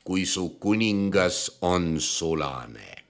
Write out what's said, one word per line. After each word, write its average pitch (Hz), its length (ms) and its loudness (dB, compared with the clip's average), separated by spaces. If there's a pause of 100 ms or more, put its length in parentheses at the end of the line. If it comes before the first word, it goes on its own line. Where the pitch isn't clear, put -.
kui 92 220 0
su 90 240 -2
kuningas 98 1000 2 (100)
on 87 380 2
sulane." 65 960 -4 (140)